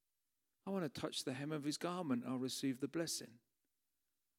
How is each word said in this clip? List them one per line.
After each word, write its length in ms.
I 40
want 140
to 180
touch 240
the 80
hem 180
of 140
his 120
garment. 480
I'll 120
receive 420
the 80
blessing. 520